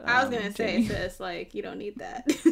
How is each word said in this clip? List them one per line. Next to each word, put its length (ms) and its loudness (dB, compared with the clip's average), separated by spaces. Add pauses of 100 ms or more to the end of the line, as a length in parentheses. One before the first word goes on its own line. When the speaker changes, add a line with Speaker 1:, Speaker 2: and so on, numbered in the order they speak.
Speaker 1:
I 180 4
was 20 4
Speaker 2:
um, 80 -2
Speaker 1:
gonna 200 -2
say, 200 -2
Speaker 2:
Jamie. 140 4
Speaker 1:
sis, 320 -4
like, 360 -8
you 80 -6
don't 160 -8
need 180 -8
that. 320 -6 (220)